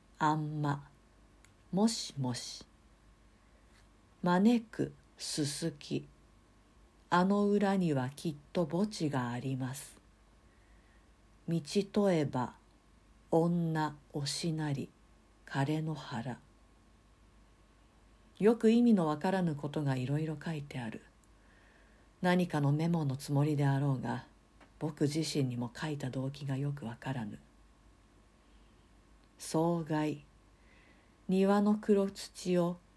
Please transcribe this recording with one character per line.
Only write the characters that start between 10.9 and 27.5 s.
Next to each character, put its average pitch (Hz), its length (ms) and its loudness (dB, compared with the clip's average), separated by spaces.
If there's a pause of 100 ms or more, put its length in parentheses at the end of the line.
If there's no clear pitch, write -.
道 170 140 0 (320)
問 202 220 4
え 156 100 4
ば、 127 280 -4 (760)
女 165 640 2 (160)
お 143 140 -4
し 165 260 -4
な 156 220 -2
り、 131 160 -6 (580)
枯 139 180 -2
れ 156 160 -2
野 156 120 -4
原。 117 460 -8 (2000)
よ 220 160 6
く 226 160 6
意 233 100 6
味 240 120 8
の 180 120 4
わ 151 120 0
か 185 140 0
ら 190 100 2
ぬ 165 140 0
こ 147 120 -6
と 151 160 -4
が 135 140 0
い 127 80 -4
ろ 143 120 0
い 156 80 -2
ろ 156 180 -6
書 170 100 -6
い 147 80 -6
て 143 180 -10
あ 113 100 -8
る。 - 120 -12 (1200)
何 180 260 4
か 156 140 0
の 143 100 4
メ 156 180 2
モ 165 160 0
の 131 120 -2
つ - 140 -8
も 143 120 2
り 151 120 2
で 143 100 2
あ 139 140 2
ろ 139 200 0
う - 20 -8
が、 120 240 -6 (540)
僕 151 240 -2
自 147 160 0
身 151 260 0
に 123 120 -4
も 120 180 -4
書 156 140 -6
い 147 80 -6
た 135 120 -6
動 131 200 -4
機 143 160 -12
が 135 100 -4
よ 143 160 -4
く 143 140 -8
わ 120 120 -8
か - 140 -8
ら 123 140 -6
ぬ。 104 120 -10 (2000)